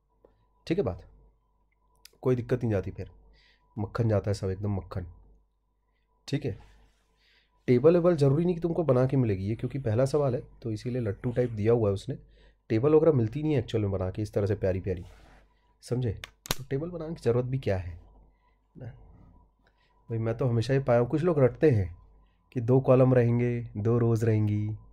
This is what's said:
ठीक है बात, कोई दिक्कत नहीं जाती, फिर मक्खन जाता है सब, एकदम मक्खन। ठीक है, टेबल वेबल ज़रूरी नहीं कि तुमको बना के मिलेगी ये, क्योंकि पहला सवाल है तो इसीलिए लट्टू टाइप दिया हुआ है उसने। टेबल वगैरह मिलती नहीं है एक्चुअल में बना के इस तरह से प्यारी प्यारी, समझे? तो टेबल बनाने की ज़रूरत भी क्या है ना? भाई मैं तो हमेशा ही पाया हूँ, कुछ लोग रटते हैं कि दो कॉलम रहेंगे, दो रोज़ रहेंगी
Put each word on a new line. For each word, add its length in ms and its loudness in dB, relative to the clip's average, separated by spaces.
ठीक 100 -2
है 60 0
बात, 220 -8
कोई 120 2
दिक्कत 280 -4
नहीं 80 -2
जाती, 200 -2
फिर 200 -14
मक्खन 320 -2
जाता 200 0
है 60 -2
सब, 140 -6
एकदम 260 -4
मक्खन। 300 -8
ठीक 180 -6
है, 120 -8
टेबल 260 6
वेबल 220 4
ज़रूरी 300 2
नहीं 100 0
कि 60 -8
तुमको 220 -2
बना 240 4
के 100 0
मिलेगी 280 0
ये, 100 -4
क्योंकि 240 -8
पहला 260 0
सवाल 300 0
है 60 -6
तो 100 -6
इसीलिए 300 -6
लट्टू 300 -4
टाइप 200 0
दिया 220 2
हुआ 160 2
है 40 2
उसने। 240 -8
टेबल 260 4
वगैरह 180 6
मिलती 300 0
नहीं 100 0
है 60 2
एक्चुअल 240 -2
में 80 -2
बना 200 -4
के 100 -8
इस 120 -8
तरह 120 0
से 100 0
प्यारी 260 -2
प्यारी, 240 -6
समझे? 280 -2
तो 60 -14
टेबल 260 -6
बनाने 260 -10
की 60 -14
ज़रूरत 240 2
भी 140 -4
क्या 180 -2
है 200 -10
ना? 100 -16
भाई 100 -6
मैं 180 -2
तो 100 0
हमेशा 260 0
ही 60 2
पाया 200 2
हूँ, 100 0
कुछ 120 -2
लोग 180 0
रटते 320 4
हैं 160 2
कि 60 -4
दो 200 4
कॉलम 320 6
रहेंगे, 460 2
दो 200 2
रोज़ 280 2
रहेंगी 520 0